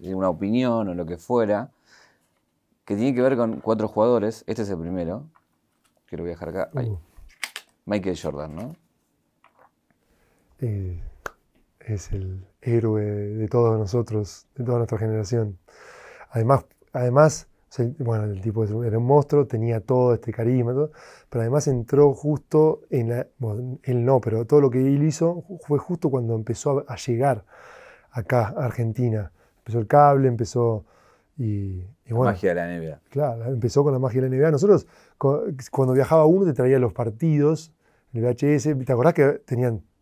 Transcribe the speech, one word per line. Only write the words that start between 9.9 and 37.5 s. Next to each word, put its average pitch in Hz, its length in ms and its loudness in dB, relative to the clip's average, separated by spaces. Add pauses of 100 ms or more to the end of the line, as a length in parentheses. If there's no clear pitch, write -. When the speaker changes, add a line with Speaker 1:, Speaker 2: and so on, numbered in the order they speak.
Speaker 2:
Eh, 95 420 -6 (800)
es - 320 -8
el 95 340 -8 (140)
héroe 110 420 0
de 104 460 -4
todos 117 300 2
nosotros, 107 760 -4
de 127 100 -8
toda 120 140 -2
nuestra 113 200 -2
generación. 110 600 -2 (720)
Además, 120 360 2 (260)
además, 131 560 2 (220)
o - 20 -20
sea, 120 160 -2 (100)
bueno, 117 260 -2
el 101 160 -4
tipo 110 240 -2
es 101 60 -2
un, 113 140 -4
era 110 140 0
un 117 60 0
monstruo, 143 420 4
tenía 113 340 -2
todo 127 340 2
este 110 180 -6
carisma, 120 400 0
todo, 151 180 -2 (400)
pero 117 120 -4
además 123 260 0
entró 135 460 4
justo 151 760 2
en 120 200 0
la... 120 160 -4 (120)
Bueno, 123 460 -6
él 123 200 0
no, 131 160 4
pero 110 260 -2
todo 147 140 6
lo 139 100 6
que 127 100 0
él 139 220 2
hizo 165 400 0
ju-, 185 240 -16
fue 143 120 0
justo 170 320 -2
cuando 120 240 -2
empezó 120 540 -2
a, - 40 -10
a 104 40 -8
llegar 120 480 -2 (640)
acá 113 460 -2
a - 80 -4
Argentina. 113 640 -2 (280)
Empezó 113 200 -6
el 110 80 -2
cable, 143 420 6
empezó 117 560 -2 (540)
y, 131 60 -4
y 98 420 -6 (220)
Speaker 1:
La 113 80 -4
Speaker 2:
bueno. 123 160 2
Speaker 1:
magia 92 180 0
de 87 40 0
la 87 160 -4
N 87 100 -8
B 80 120 -8
A. 71 160 -18
Speaker 2:
Claro, 123 380 -4
empezó 123 360 0
con 143 100 2
la 127 60 0
magia 127 220 0
de 131 80 0
la 131 60 -2
N 131 80 2
B 156 40 6
A. 165 40 4
Nosotros, 165 360 4 (300)
cu-, 147 380 -2 (160)
cuando 127 240 0
viajaba 151 320 4
uno, 190 180 6
te 165 80 2
traía 131 260 2
los 123 140 0
partidos, 147 800 0 (400)